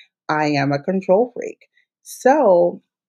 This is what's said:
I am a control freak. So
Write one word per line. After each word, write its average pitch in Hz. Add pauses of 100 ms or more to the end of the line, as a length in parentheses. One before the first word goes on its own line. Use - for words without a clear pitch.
(280)
I 151
am 143
a 143
control 190
freak. - (320)
So 196 (280)